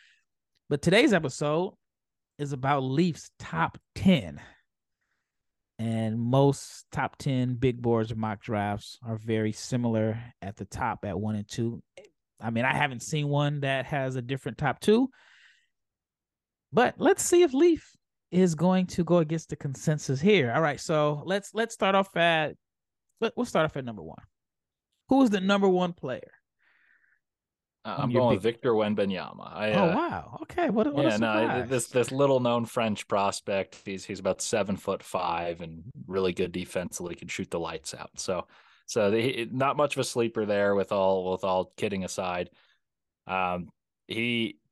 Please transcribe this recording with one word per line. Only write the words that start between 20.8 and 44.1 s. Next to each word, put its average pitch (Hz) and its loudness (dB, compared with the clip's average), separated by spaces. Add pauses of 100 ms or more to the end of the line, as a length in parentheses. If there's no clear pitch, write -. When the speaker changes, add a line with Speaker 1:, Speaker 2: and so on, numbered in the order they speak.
Speaker 1:
let's, 196 -4
let's 226 -2
start 196 2
off 196 2
at, 165 2 (640)
let, 226 -2
we'll 240 -2
start 160 2
off 147 -6
at 135 -6
number 107 -10
one. 80 -16 (840)
Who 269 6
is 226 4
the 196 0
number 202 4
one 180 4
player - -8 (1500)
Speaker 2:
Uh, 107 -8
Speaker 1:
on 147 -4
Speaker 2:
I'm 135 0
Speaker 1:
your 120 4
Speaker 2:
going 117 4
Speaker 1:
big 95 -4
Speaker 2:
Victor 117 0
Wembanyama. 98 0
I, 214 -2
Speaker 1:
Oh, - 4
Speaker 2:
uh, 170 2
Speaker 1:
wow. 302 -4
Okay, 339 -2
what 214 2
a, 294 0
what - 0
a - 4
Speaker 2:
yeah, - 2
no, 113 0
I, 107 2
Speaker 1:
surprise. 123 -2
Speaker 2:
this, 127 -2
this 123 0
little-known 127 2
French 110 -2
prospect, 98 -2
he's, 95 -10
he's 95 -8
about 92 -2
seven-foot-five 90 -4
and 117 -14 (240)
really 92 -2
good 90 -4
defensively, 87 -8
can 90 -16
shoot - -8
the 85 -4
lights 82 -8
out. - -16
So, 90 -4 (400)
so 104 2
the, 110 4
he, 117 -2
not 131 0
much 143 0
of 139 -2
a - -2
sleeper 117 -2
there 101 2
with 95 0
all, 95 2
with 92 -2
all 92 0
kidding 101 -2
aside. 90 -4 (760)
Um, 90 -2 (360)
he, 113 -4 (120)